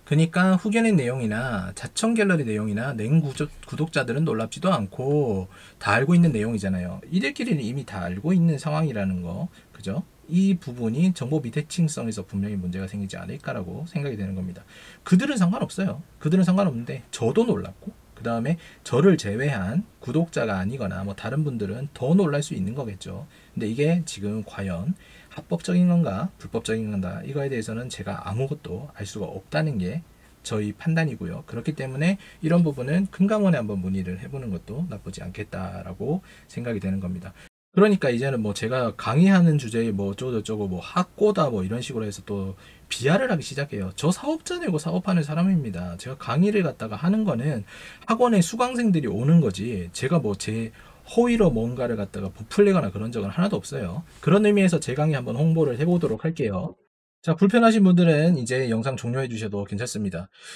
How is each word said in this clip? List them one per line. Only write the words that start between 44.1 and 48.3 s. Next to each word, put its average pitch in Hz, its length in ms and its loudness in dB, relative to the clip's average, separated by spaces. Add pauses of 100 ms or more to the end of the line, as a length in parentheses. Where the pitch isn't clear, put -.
사업자 320 480 -4
되고 208 180 -2
사업하는 170 460 0
사람입니다. 143 720 0
제가 127 220 -12
강의를 185 460 2
갖다가 120 340 -6
하는 196 260 2
거는 131 400 -2 (420)
학원에 226 360 4